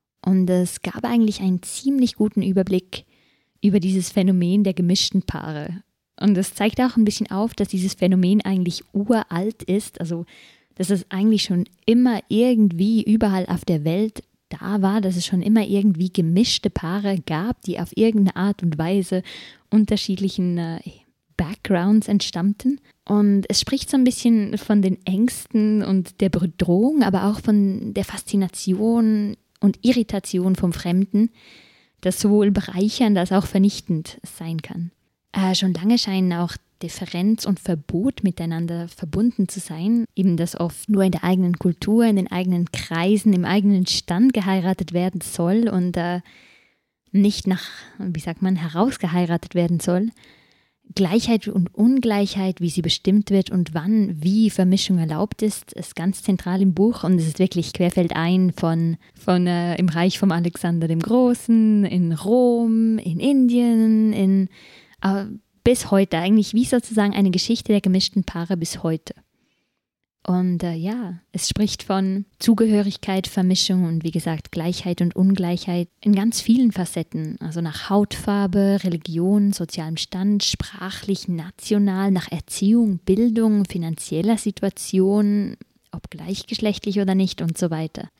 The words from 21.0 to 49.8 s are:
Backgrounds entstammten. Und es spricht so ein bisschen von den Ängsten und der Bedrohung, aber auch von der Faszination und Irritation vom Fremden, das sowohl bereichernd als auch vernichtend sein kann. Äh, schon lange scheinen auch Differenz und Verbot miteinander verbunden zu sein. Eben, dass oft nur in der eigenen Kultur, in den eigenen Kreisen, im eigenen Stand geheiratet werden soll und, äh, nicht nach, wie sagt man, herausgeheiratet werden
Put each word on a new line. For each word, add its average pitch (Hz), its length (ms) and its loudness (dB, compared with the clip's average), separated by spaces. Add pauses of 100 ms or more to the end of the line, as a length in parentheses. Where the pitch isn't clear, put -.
Backgrounds 190 680 2
entstammten. 202 760 -2 (260)
Und 202 400 4
es - 120 -2
spricht - 280 -4
so - 80 0
ein 254 80 4
bisschen 226 540 2
von 208 240 2
den 185 240 0
Ängsten 214 760 0
und - 380 -2
der 196 80 4
Bedrohung, 185 760 2
aber 190 220 2
auch 208 160 0
von 208 540 0
der 202 100 -2
Faszination 208 1300 -2 (200)
und 196 220 2
Irritation 196 720 0
vom 175 200 0
Fremden, 196 560 0 (720)
das 185 180 -2
sowohl 208 300 4
bereichernd 202 680 0
als 185 160 0
auch 190 140 2
vernichtend 190 760 -2
sein 165 380 -10
kann. 170 300 -10 (420)
Äh, 190 220 0
schon 190 180 0
lange 190 240 2
scheinen 190 380 0
auch 170 220 -4 (260)
Differenz 185 640 -2
und 196 120 0
Verbot 180 640 -4
miteinander 170 680 -4
verbunden 190 600 -2
zu - 120 -12
sein. 202 440 -2 (100)
Eben, 185 220 2
dass 170 240 -4
oft 170 300 -4
nur 196 140 4
in 185 80 2
der - 120 -6
eigenen 180 340 2
Kultur, 214 460 2
in 214 120 4
den 190 140 -2
eigenen 175 400 -2
Kreisen, 196 600 0
im 180 140 2
eigenen 190 400 2
Stand 226 480 2
geheiratet 190 580 -2
werden 175 300 -2
soll 208 460 0
und, 180 280 -2
äh, 175 240 -4 (920)
nicht 202 340 2
nach, 185 180 -2 (340)
wie 180 220 -6
sagt 165 220 -8
man, 185 140 2
herausgeheiratet 170 960 -2
werden 170 260 0